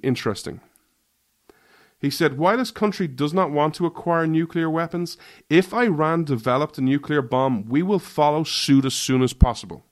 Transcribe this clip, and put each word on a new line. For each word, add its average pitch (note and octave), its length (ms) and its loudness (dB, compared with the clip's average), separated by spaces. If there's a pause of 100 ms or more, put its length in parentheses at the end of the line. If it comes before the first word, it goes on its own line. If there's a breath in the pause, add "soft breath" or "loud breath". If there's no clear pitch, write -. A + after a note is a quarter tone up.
interesting. A2 560 -4 (1400 soft breath)
He C#3 80 -2
said, C#3 280 0
"While F3+ 180 2
this B3+ 160 -2
country G3 380 -2
does C#3+ 240 -4
not F3+ 180 0
want D3+ 240 0
to F3 100 -2
acquire E3 400 -2
nuclear E3 440 0
weapons, E3 480 -4 (320 loud breath)
if F#3 240 4
Iran E3 500 2
developed C3 540 -2
a C#3 40 -6
nuclear C#3+ 400 0
bomb, B2 460 0
we C#3+ 160 2
will F#3+ 160 0
follow D3+ 460 0
suit C3+ 400 2
as C3 80 -2
soon C3 280 0
as B2+ 120 2
possible." G2+ 580 -2